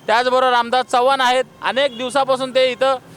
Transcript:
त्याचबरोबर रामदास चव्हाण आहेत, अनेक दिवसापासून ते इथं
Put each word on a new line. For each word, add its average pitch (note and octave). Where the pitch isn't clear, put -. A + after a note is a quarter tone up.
त्याचबरोबर B3+
रामदास A#3+
चव्हाण C4
आहेत, B3+
अनेक A#3+
दिवसापासून B3+
ते C4
इथं C4